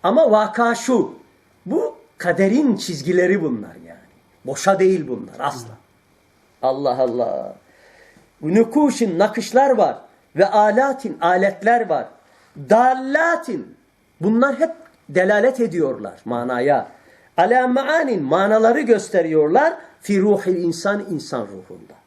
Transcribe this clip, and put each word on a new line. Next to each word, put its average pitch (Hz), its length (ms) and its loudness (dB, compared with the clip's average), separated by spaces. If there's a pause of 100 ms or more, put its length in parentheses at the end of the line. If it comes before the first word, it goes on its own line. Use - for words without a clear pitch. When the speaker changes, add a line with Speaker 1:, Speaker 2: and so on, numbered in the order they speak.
Speaker 1:
Ama 247 280 4
vaka 214 440 2
şu. - 440 -2 (480)
Bu 330 300 -4 (220)
kaderin 196 580 2
çizgileri 180 680 -2
bunlar 117 320 -6 (120)
yani. - 120 -20 (460)
Boşa 156 340 -2
değil 185 300 2
bunlar 117 300 -10
asla. 127 300 -8
Speaker 2:
Hı. 110 80 -20 (880)
Speaker 1:
Allah 131 360 -2
Allah. 117 580 -4 (880)
Nukuşin, 226 760 2
nakışlar 220 520 2
var. 190 280 2 (380)
Ve 180 100 4
alatin, 214 720 0
aletler 196 680 0
var. 143 180 -2 (640)
Dallatin. 262 1040 0 (440)
Bunlar 233 400 0
hep 320 100 0 (380)
delalet 202 520 0
ediyorlar 147 640 -4
manaya. 123 640 -2 (480)
Ala 240 320 2
maanin, 262 540 -2
manaları 214 580 2
gösteriyorlar. 185 920 2 (260)
Fi 202 200 0
ruhil 196 360 0
insan, 180 540 -4
insan 139 320 -6
ruhunda. 95 520 -18 (120)